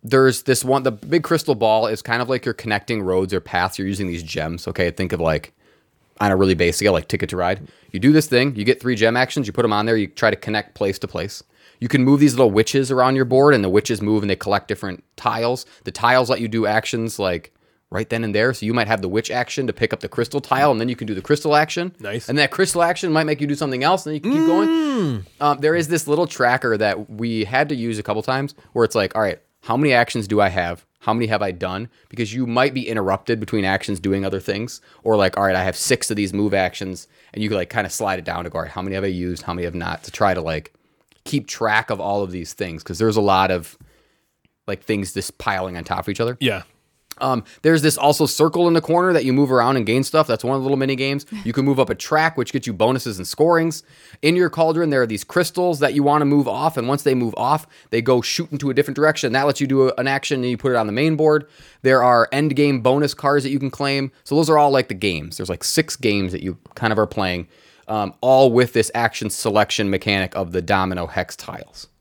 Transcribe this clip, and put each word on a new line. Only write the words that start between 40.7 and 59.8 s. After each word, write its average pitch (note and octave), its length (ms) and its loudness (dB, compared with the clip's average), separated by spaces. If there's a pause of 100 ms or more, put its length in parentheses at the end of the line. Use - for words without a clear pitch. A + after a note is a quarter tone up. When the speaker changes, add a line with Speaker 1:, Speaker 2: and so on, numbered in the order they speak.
Speaker 1:
keep - 220 -4
track A2 440 -2
of G2+ 100 -4
all G2+ 220 -2
of F#2 100 -6
these F2 200 -10
things, E2 300 -8
'cause E2 160 -10
there's G#2+ 180 2
a A2 60 2
lot F#2+ 280 4
of, F2 280 -4 (880)
like, G2 160 -8
things G2+ 320 -4
just - 240 -8
piling F#2 380 -4
on E2 80 -10
top F#2 160 -4
of - 80 -6
each G2+ 120 -6
other. A#2+ 200 -2
Speaker 2:
Yeah. G#2 220 0 (560)
Speaker 1:
Um, C3 260 -2 (180)
there's D#3+ 200 4
this D3+ 140 2
also D3 300 2
circle E3 400 2
in E3+ 80 4
the E3 60 4
corner F3 320 2
that C#3+ 120 2
you C3 80 0
move C3+ 200 2
around B2+ 240 4
and A2+ 100 0
gain A#2+ 160 2
stuff. D#3 240 2
That's A2+ 160 -2
one C3 140 -2
of C3+ 60 -2
the - 20 -6
little C#3 120 0
mini C3+ 200 0
games. C#3 280 -4 (200)
You A2+ 80 -4
can C3+ 120 0
move C#3 140 2
up C3 100 4
a A#2 60 -2
track, D#3 420 0
which B2 160 -4
gets C3+ 140 -4
you A#2+ 60 -6
bonuses A2 460 0
and F2+ 80 -10
scorings. E3 580 2 (360)
In D#3+ 140 2
your F3+ 160 2
cauldron, D#3+ 400 2
there C3+ 100 2
are A#2+ 60 2
these G#2+ 160 -4
crystals F3+ 560 0
that C3+ 160 0
you C#3+ 80 2
wanna D3 220 4
move C#3+ 240 2
off, D3 280 -2
and A#2+ 120 -4
once C#3+ 160 -2
they C3+ 100 4
move A#2+ 220 0
off, C#3+ 320 0 (220)
they A#2 120 0
go B2 180 4
shoot - 300 -6
into C#3+ 180 -4
a C3 60 -2
different C3+ 220 0
direction. D3 360 0
That C3+ 140 2
lets C#3 140 0
you C#3+ 80 -2
do C3 200 4